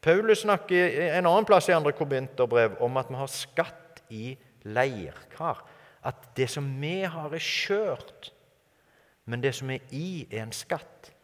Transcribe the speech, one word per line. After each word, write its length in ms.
Paulus 400
snakker 340
i 340
en 100
annen 160
plass 240
i 80
andre 160
Korinterbrev 880
om 160
at 120
vi 100
har 100
skatt 800
i 280
leirkar, 960
at 340
det 140
som 160
vi 140
har, 240
er 160
skjørt, 880
men 140
det 100
som 160
er 240
i, 380
er 160
en 80
skatt. 560